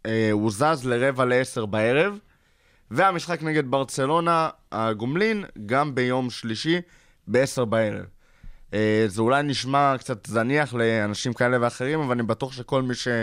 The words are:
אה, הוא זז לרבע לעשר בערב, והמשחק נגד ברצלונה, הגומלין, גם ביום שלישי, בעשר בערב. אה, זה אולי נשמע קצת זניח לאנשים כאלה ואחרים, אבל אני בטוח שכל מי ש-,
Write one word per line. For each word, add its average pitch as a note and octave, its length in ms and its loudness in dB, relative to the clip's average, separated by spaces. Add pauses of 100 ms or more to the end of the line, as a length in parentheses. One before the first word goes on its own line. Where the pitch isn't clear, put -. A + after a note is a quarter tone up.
אה, A2 260 2
הוא G#2+ 180 2
זז C3+ 340 0
לרבע B2+ 400 0
לעשר B2 420 0
בערב, B2+ 520 2 (720)
והמשחק E3+ 520 0
נגד D3+ 280 0
ברצלונה, D#3 800 0 (240)
הגומלין, C3 720 -2 (220)
גם C3+ 280 0
ביום B2+ 360 0
שלישי, A#2+ 500 -2 (460)
בעשר B2 380 2
בערב. G#2 400 0 (720)
אה, G#2+ 320 2
זה G#2 160 -2
אולי C3 200 4
נשמע C#3 560 2
קצת A#2+ 280 -8
זניח B2 480 0
לאנשים A2+ 580 0
כאלה B2 280 2
ואחרים, C3 400 -2
אבל C3 120 0
אני A#2+ 100 0
בטוח A#2 300 -4
שכל C3 300 -2
מי B2 120 -2
ש-, - 140 -6 (140)